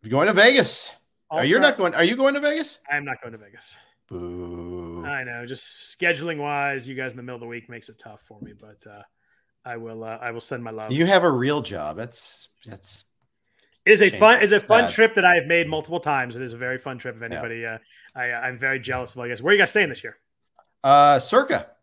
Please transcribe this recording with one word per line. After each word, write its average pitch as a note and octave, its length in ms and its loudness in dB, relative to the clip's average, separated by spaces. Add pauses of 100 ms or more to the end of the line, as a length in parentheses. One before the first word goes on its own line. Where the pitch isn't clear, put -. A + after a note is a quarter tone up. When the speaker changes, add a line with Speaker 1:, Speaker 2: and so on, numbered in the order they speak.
Speaker 1:
You're A2 100 -10
going C#3+ 160 4
to G#3+ 60 2
Vegas. G#3+ 580 4 (400)
Are D#3 140 0
you D#3+ 100 4
Speaker 2:
All-Star C#4+ 160 6
Speaker 1:
not - 60 -6
going, F#3 180 0
are E3 80 2
you G3+ 120 2
going C4+ 180 2
to C#4+ 60 -4
Vegas? D4 400 -4 (120)
Speaker 2:
I D3 60 -2
am C#3+ 80 -8
not C3 160 -10
going A#2+ 100 -16
to A2+ 80 -18
Vegas. G#2 360 -20 (320)
Speaker 1:
Boo. F2 960 -12
Speaker 2:
I C#3 180 -8
know. A#2+ 220 -14
Just - 520 -14
scheduling E3 400 -4
wise, C#3+ 500 -6
you C3+ 60 -14
guys C3 180 -10
in A2+ 60 -18
the B2 60 -16
middle B2 140 -14
of A#2 40 -16
the A#2 60 -16
week A#2 220 -16
makes A#2 200 -20
it A2+ 80 -20
tough G#2+ 240 -20
for G#2 200 -20
me, A2 120 -18
but, G#2 320 -20
uh, G#2 160 -20 (640)
I A#2+ 120 -12
will, A2+ 260 -14
uh, A2+ 180 -12
I B2 100 -8
will A#2 100 -12
send A#2+ 220 -10
my A2+ 80 -12
love. A2 200 -10
Speaker 1:
You D3+ 140 2
have F#3 180 4
a F3 80 4
real C3+ 300 0
job. E2+ 340 -10
That's, - 540 -16 (160)
that's - 400 -20 (800)
Speaker 2:
It G3+ 80 8
is F#3+ 80 6
a G3 80 6
Speaker 1:
Shame. F3 100 -4
Speaker 2:
fun, G#3+ 240 8
it's G3 80 4
a G#3 80 6
fun A3+ 240 4
Speaker 1:
Sad. - 80 -2
Speaker 2:
trip A3 240 4
that F#3 100 2
I F3 100 8
have D#3+ 100 0
made E3 220 0
multiple D#3+ 340 -6
times. B2+ 340 -4
It B2 60 -12
is B2 120 -10
a A#2 40 -16
very B2+ 200 -6
fun C3 200 -12
trip. A#2+ 180 -12
If A2+ 60 -18
Speaker 1:
Yeah. A2 180 -10
Speaker 2:
anybody, A#2 260 -10
uh, A2+ 120 -10 (360)
I, B2 200 -8
I'm B2 260 -8
very C3+ 200 -2
jealous B2+ 340 -8
of B2+ 60 -14
all A#2+ 60 -10
you A#2+ 60 -8
guys. A2+ 100 -10
Where D3 100 0
are G#3 40 4
you G3+ 40 0
guys F3+ 100 2
staying G3 200 0
this B2 140 -12
year? A2+ 140 -18 (640)
Speaker 1:
Uh, C#3+ 360 8
Circa. - 500 0 (140)